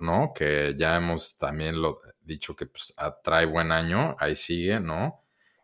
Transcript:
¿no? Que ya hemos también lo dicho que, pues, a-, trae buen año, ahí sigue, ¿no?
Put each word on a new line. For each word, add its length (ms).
¿no? 320
Que 420
ya 200
hemos 420
también 420
lo 200
dicho 340
que, 120
pues, 320
a-, 240
trae 240
buen 260
año, 460
ahí 160
sigue, 440
¿no? 460